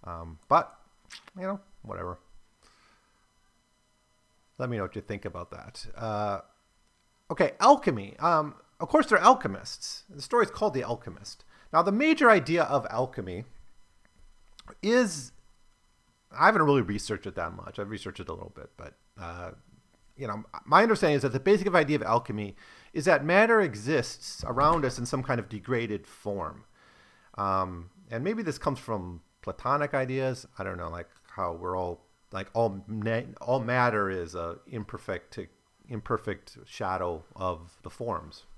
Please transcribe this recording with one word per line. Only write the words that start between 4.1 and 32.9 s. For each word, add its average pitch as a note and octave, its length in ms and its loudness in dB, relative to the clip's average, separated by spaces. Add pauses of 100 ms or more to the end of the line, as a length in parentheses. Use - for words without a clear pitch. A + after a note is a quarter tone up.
Let B2+ 100 -4
me A#2 100 -4
know G2+ 40 -2
what F#2 140 -6
you G2+ 60 -8
think G2+ 220 -10
about F2+ 280 -12
that. - 340 -16 (100)
Uh, G#2 440 -4 (880)
okay, E3 300 2
alchemy. E3 580 4
Um, D#3 380 2 (240)
of E3 80 -6
course, D4+ 180 4
they're G#3 120 4
alchemists. - 920 2
The C#3+ 120 -14
story - 220 2
is - 60 -6
called G3+ 240 -2
The B2+ 80 -2
Alchemist. - 640 -10 (260)
Now, D#3+ 120 4
the G3 100 4
major C#4+ 380 6
idea E3 320 6
of D3 260 2
alchemy A2 560 -4 (1400)
is, G3 500 2 (1000)
I D3+ 140 4
haven't F#3+ 160 6
really C#3+ 180 6
researched G2+ 460 -4
it F#2+ 80 -10
that F2 200 -4
much. F2 240 -14
I've G2+ 120 -6
researched G2 300 -10
it F2 100 -10
a - 20 -6
little F2 220 -12
bit, - 240 -18
but, - 160 -16 (260)
uh, F2 300 -12 (680)
you C3+ 100 -10
know, G#2+ 180 -8 (200)
my E3+ 180 8
understanding G3 340 4
is C3+ 60 2
that B2+ 120 0
the B2+ 60 0
basic F#3+ 340 2
idea D3+ 220 4
of A2 60 0
alchemy G#2 540 -2 (380)
is D3+ 100 -4
that D#3 180 4
matter G#3+ 380 6
exists D#3 840 -2
around C#3+ 400 4
us B2 120 -2
in A#2+ 60 -4
some C3 180 -4
kind B2 160 -2
of A2 120 -8
degraded A2+ 560 -4
form. F2+ 580 -8 (720)
Um, F#2 540 -2 (200)
and A#2 140 -6
maybe A3 180 -2
this D#3 140 -4
comes C#3 220 -4
from F2+ 420 -8 (220)
Platonic C#3+ 500 -2
ideas. C3 540 -4 (120)
I G2 60 -6
don't F#2 140 -6
know, F2 100 -8
like, E2+ 200 -12 (280)
how F2+ 160 -2
we're F2+ 240 -6
all, F2 300 -6 (260)
like, G2 220 -10
all G#2+ 340 0
na-, A2 540 -4